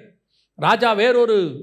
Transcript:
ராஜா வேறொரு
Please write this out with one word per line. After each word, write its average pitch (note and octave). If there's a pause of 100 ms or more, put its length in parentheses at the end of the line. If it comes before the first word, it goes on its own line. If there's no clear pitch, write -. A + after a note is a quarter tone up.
(580)
ராஜா A3+
வேறொரு A3+ (260)